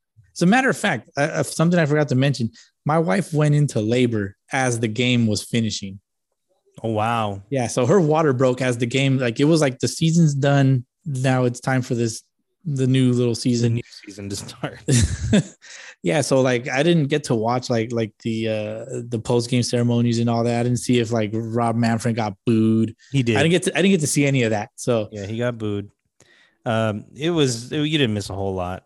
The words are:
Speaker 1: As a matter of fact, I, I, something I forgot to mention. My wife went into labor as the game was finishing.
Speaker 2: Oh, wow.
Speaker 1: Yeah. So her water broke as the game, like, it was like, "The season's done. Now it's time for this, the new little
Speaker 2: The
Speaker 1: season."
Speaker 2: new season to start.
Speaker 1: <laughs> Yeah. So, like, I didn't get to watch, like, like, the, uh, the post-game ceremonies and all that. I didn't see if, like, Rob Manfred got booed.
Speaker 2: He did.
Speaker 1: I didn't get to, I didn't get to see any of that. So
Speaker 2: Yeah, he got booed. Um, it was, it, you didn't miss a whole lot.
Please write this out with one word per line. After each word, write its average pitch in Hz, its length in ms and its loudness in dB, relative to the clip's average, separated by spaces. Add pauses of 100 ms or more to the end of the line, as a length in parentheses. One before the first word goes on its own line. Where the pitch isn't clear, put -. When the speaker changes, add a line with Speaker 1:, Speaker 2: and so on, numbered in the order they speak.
(340)
Speaker 1:
As - 80 -4
a 175 40 2
matter 247 240 4
of 170 80 0
fact, 156 400 -4
I, 160 220 0
I, - 20 0
something 170 360 0
I 165 80 4
forgot 147 240 2
to - 60 2
mention. 127 360 0 (340)
My 151 140 2
wife 180 340 0
went 147 200 2
into 143 280 2
labor 113 560 0 (160)
as 127 260 0
the 117 80 -2
game 120 400 2
was 104 160 -2
finishing. 101 560 -4 (800)
Speaker 2:
Oh, 113 100 -4
wow. 107 580 -2
Speaker 1:
Yeah. 127 180 -2
So 123 180 0
her 175 140 4
water 156 320 2
broke 127 300 2
as 127 160 0
the 131 80 0
game, 131 320 2
like, 123 240 -2
it - 20 4
was 156 160 4
like, 135 200 0
"The 127 100 0
season's 165 440 2
done. 135 520 2 (200)
Now 131 380 0
it's 123 160 -2
time 131 220 -2
for 123 140 -4
this, 113 280 -4 (400)
the 135 240 -2
new 131 240 4
little 123 220 0
Speaker 2:
The 110 80 -6
Speaker 1:
season." 120 320 0
Speaker 2:
new 117 80 -4 (240)
season 101 240 -12
to 101 80 -8
start. - 500 -12
Speaker 1:
<laughs> 139 560 2 (600)
Yeah. 165 180 0
So, 135 200 2
like, 127 260 0
I 135 140 -2
didn't 165 280 4
get 147 160 -2
to 131 100 0
watch, 117 340 -2
like, 117 220 0
like, 113 220 -4 (100)
the, 113 240 -2
uh, 110 380 -6 (220)
the 120 160 -4
post-game 120 400 0
ceremonies 120 540 2
and 117 140 0
all 117 140 0
that. 120 160 0
I - 20 0
didn't 123 160 0
see 123 200 2
if, 113 120 -2
like, 110 220 0
Rob 113 420 -2
Manfred 117 400 0
got 107 200 -4 (100)
booed. 110 500 2 (160)
Speaker 2:
He 135 100 0
did. 117 140 2
Speaker 1:
I 139 80 2
didn't 165 80 4
get 175 120 2
to, 185 140 -2
I 160 60 2
didn't 196 80 4
get 185 100 2
to 147 60 -2
see 143 180 2
any 139 180 2
of 113 60 2
that. 107 280 -2
So 113 340 -2
Speaker 2:
Yeah, 101 160 -8
he 110 100 -6
got 120 220 -4
booed. 104 320 -6 (720)
Um, 110 400 -2 (100)
it 151 140 -4
was, 131 420 -2
it, 151 120 -4
you 156 160 -2
didn't 113 160 2
miss 101 160 -6
a - 40 -8
whole 98 200 -4
lot. 90 300 -6